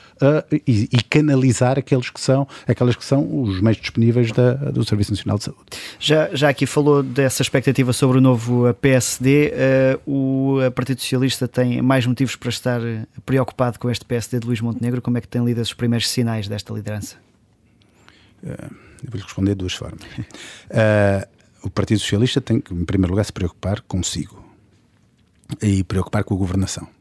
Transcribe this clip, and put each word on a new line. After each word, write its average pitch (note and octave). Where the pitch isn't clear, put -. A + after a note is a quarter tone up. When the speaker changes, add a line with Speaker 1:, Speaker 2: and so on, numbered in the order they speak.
Speaker 1:
eh, D3+
e, A2+
e A#2
canalizar C3+
aqueles C3+
que -
são, C3+
aquelas B2
que -
são D3+
os G2
meios G#2+
disponíveis A#2
da, B2
do C3
Serviço G#2
Nacional G2+
de -
Saúde. -
Speaker 2:
Já, D#3
já C#3+
aqui C3+
falou C#3+
dessa C3
expectativa B2+
sobre C3
o -
novo, B2
eh, A#2+
P -
S B2+
D. D3
Eh, C3+
o, C3+
eh, B2+
Partido B2+
Socialista C3
tem B2
mais B2+
motivos B2+
para -
estar, A#2+
eh, A2+
preocupado B2+
com B2
este A2+
P B2
S A#2
D B2
de A2
Luís A#2
Montenegro. A#2
Como B2
é -
que -
tem A#2+
lido A#2+
esses A2
primeiros A#2+
sinais A2
desta G#2+
liderança? G#2+
Speaker 1:
Eh, -
eu -
vou-lhe G#2
responder -
de G2+
duas F#2
formas. -
<laughs> -
Eh, G#2
o G2
Partido G2+
Socialista A#2
tem A#2
que, -
em F2
primeiro F#2
lugar, G#2
se -
preocupar F#2
consigo -
e G2
preocupar F#2+
com -
a -
governação F#2